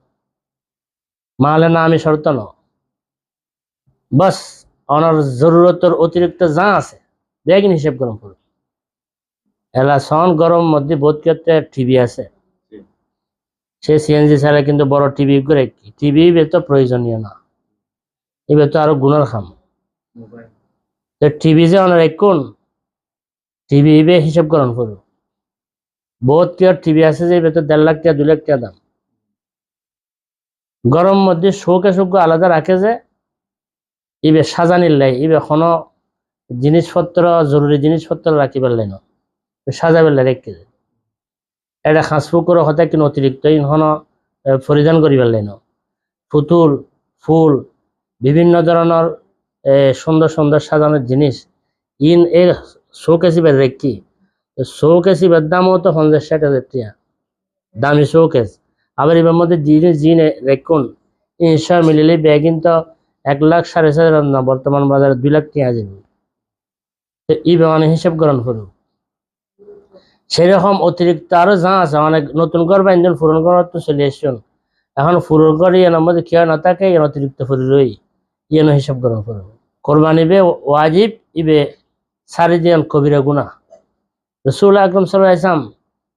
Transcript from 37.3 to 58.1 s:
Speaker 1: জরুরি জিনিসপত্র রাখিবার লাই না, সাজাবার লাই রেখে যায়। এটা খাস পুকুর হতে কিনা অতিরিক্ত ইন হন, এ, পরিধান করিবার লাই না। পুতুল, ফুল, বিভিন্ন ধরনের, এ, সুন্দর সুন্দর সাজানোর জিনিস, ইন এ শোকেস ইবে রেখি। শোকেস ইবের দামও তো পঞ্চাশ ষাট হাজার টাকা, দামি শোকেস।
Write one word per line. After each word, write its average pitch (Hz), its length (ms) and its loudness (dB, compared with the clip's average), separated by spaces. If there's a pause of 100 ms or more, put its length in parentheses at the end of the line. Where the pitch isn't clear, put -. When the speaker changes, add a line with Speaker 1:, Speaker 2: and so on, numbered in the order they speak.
Speaker 1:
জরুরি 143 320 0
জিনিসপত্র 156 600 -2
রাখিবার 131 340 -2
লাই 113 160 -4
না, 95 120 -14 (760)
সাজাবার 165 380 2
লাই 131 140 0
রেখে 127 280 -6
যায়। 87 120 -20 (1160)
এটা 156 180 0
খাস 151 280 -6
পুকুর 170 340 0
হতে 156 240 0
কিনা 156 180 0
অতিরিক্ত 135 400 -4
ইন 151 200 0
হন, 151 160 -2 (640)
এ, 135 120 0 (100)
পরিধান 151 340 2
করিবার 135 260 2
লাই 110 140 -2
না। 101 160 -12 (720)
পুতুল, 151 520 0 (360)
ফুল, 156 460 0 (560)
বিভিন্ন 170 400 2
ধরনের, 165 440 0 (680)
এ, 135 220 2
সুন্দর 160 340 0
সুন্দর 151 320 0
সাজানোর 151 460 -2
জিনিস, 131 420 -2 (520)
ইন 170 260 4
এ 175 280 2 (400)
শোকেস 165 440 0
ইবে 160 140 2
রেখি। 131 500 -2 (640)
শোকেস 175 580 0
ইবের 165 260 2
দামও 185 280 0
তো 175 160 0
পঞ্চাশ 156 360 0
ষাট 156 140 -4
হাজার 139 180 0
টাকা, 117 300 -10 (840)
দামি 143 280 0
শোকেস। 143 540 0 (380)